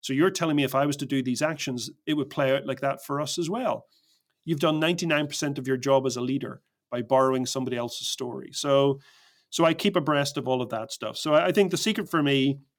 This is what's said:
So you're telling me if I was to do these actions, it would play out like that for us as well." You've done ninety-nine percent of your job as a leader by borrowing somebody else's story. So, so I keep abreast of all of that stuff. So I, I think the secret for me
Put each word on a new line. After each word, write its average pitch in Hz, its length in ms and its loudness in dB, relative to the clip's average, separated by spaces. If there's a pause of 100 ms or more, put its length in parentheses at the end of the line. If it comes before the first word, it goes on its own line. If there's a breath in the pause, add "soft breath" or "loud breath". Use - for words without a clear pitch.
So - 120 -6
you're 160 180 4
telling 165 260 0
me 143 80 4
if 135 100 -2
I 135 100 4
was 143 140 -2
to 139 80 -6
do 131 160 0
these 123 180 -2
actions, 139 500 -4 (160)
it 156 80 -2
would 143 140 -2
play 135 260 0
out - 120 -2
like 131 140 -6
that 135 240 -4
for 143 160 -4
us 147 180 -6
as 165 100 -2
well." 214 380 -4 (580)
You've 160 160 -2
done 156 180 2
ninety-nine 156 500 0
percent 143 300 -4
of 127 80 -8
your 131 120 0
job 135 280 2
as 120 100 -2
a 123 40 -6
leader 127 400 -4 (300)
by 120 120 -4
borrowing 131 440 2
somebody 127 300 -4
else's 120 300 -8
story. 127 460 -8
So, 139 480 4 (500 soft breath)
so 170 140 2
I 165 100 6
keep - 220 0
abreast 143 400 0
of 123 100 -4
all 127 140 0
of 120 80 -4
that 113 240 -6
stuff. 123 240 -8
So 151 180 0
I, 170 120 6
I 185 60 2
think 196 180 4
the 175 60 -2
secret 208 320 -2
for 160 140 2
me 139 380 2 (180)